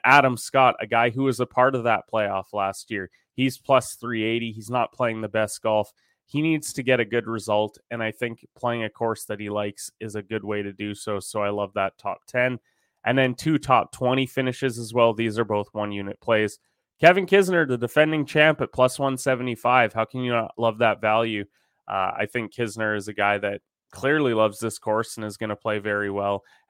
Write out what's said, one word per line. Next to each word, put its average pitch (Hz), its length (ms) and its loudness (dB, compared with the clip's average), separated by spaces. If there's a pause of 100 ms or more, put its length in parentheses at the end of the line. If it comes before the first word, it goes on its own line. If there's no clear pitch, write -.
Adam 131 320 6
Scott, 127 440 2
a 110 60 -6
guy 117 240 2
who 131 140 -4
was 123 140 0
a 123 80 0
part 131 300 2
of 117 80 -2
that 113 280 0
playoff 101 400 -2
last 98 380 -4
year, 98 200 -6 (240)
he's 127 240 0
plus - 360 2
three 117 300 -4
eighty. 113 260 -2
He's 107 200 -12
not 123 220 -2
playing 113 280 -2
the 110 80 -6
best 107 340 -2
golf. 107 300 0 (320)
He 147 180 -4
needs 160 300 -2
to 143 100 -8
get 123 160 2
a 117 60 2
good 113 240 -2
result, 107 500 -2 (120)
and 117 120 -6
I 110 80 -2
think 113 340 -8 (120)
playing 120 260 -4
a 107 80 -6
course 113 360 -4
that 104 120 -8
he 104 100 -8
likes 104 520 -6
is 107 160 -10
a 107 60 -6
good 107 200 -6
way 104 200 -4
to 101 100 -8
do 104 220 -8
so. 101 260 -6
So 104 220 -6
I 101 80 0
love 101 240 -4
that 98 240 -2
top 95 280 -8
ten. 123 320 0 (460)
And 127 120 2
then 131 180 2
two 156 240 0
top - 340 2
twenty 131 340 0
finishes 127 520 -2
as 113 160 -12
well. 117 180 6
These 110 260 -2
are 117 60 2
both 104 280 -2
one-unit 101 480 -6
plays. 107 380 0 (420)
Kevin 180 260 6
Kisner, 180 400 4
the 127 120 -2
defending 151 480 2
champ, 151 340 2
at 123 120 -4
plus 127 260 2
one 135 180 0
seventy-five. 123 760 0
How 110 120 0
can 127 160 -8
you 123 120 -2
not 117 260 -2
love 113 200 0
that 113 220 2
value? 110 440 0 (420)
Uh, 95 320 -2
I 104 120 -2
think 113 220 -6
Kisner 107 440 -4
is 101 100 -6
a 107 80 -10
guy 101 240 2
that 101 240 -4 (300)
clearly 139 420 0
loves 110 240 2
this 113 220 -6
course 110 360 -2
and 110 80 -10
is 104 120 -10
gonna 107 200 -6
play 107 220 -4
very 101 320 -2
well. 101 320 -2 (280)